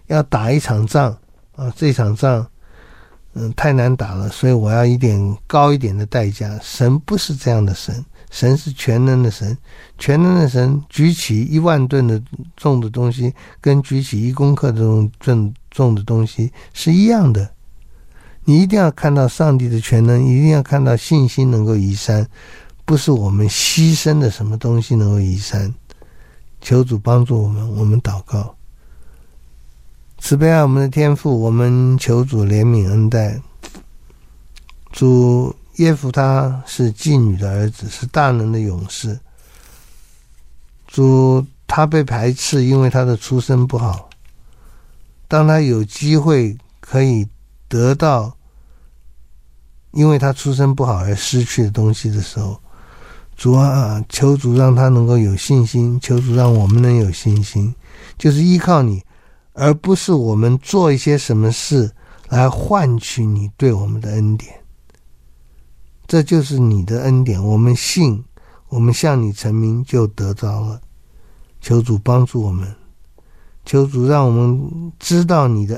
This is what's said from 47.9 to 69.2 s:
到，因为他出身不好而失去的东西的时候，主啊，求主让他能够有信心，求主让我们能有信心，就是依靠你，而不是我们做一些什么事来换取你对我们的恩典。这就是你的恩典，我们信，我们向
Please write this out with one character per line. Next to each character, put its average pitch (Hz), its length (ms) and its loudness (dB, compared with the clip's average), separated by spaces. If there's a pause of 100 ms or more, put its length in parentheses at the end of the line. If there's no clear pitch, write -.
到， 131 420 -2 (1600)
因 151 160 2
为 147 100 4
他 135 140 0
出 139 200 -4
身 135 220 0
不 135 100 -2
好 113 140 -2
而 98 160 -2
失 123 280 -2
去 117 200 -4
的 104 80 0
东 107 240 0
西 110 160 -6
的 107 100 -2
时 - 180 -10
候， 101 220 -8 (760)
主 123 160 0
啊， 131 560 2
求 139 280 2
主 123 180 -2
让 131 200 4
他 131 140 4
能 120 180 4
够 120 100 2
有 101 200 2
信 127 300 2
心， 120 340 -2
求 123 200 -2
主 123 140 -2
让 123 180 4
我 107 140 2
们 113 160 4
能 123 140 4
有 104 140 0
信 104 320 0
心， 104 300 -2 (460)
就 151 120 2
是 143 120 2
依 180 160 4
靠 165 240 2
你， 101 200 -2 (500)
而 143 220 0
不 185 200 0
是 - 180 -2
我 117 220 0
们 117 240 2
做 175 340 0
一 135 40 2
些 147 200 0
什 120 200 -2
么 110 160 2
事 120 380 -2 (380)
来 127 220 2
换 131 480 0
取 - 260 -6
你 104 320 -2
对 131 160 0
我 101 140 -2
们 107 140 -6
的 104 100 -8
恩 107 260 0
典。 - 160 -14 (1500)
这 160 160 2
就 156 200 0
是 135 160 -4
你 110 260 2
的 113 180 -4
恩 131 200 2
典， 101 200 -2
我 107 140 0
们 120 180 4
信， 123 500 -2 (440)
我 120 120 -4
们 120 120 4
向 139 280 0